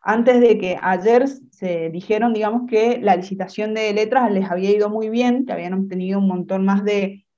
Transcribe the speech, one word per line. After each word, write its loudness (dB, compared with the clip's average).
antes 4
de 6
que -4
ayer 2
se -6
dijeron, -2
digamos, -2
que 2
la 2
licitación -6
de -2
letras 0
les -2
había 0
ido 2
muy -4
bien, 0
que -8
habían -6
obtenido -4
un 2
montón -2
más 2
de -4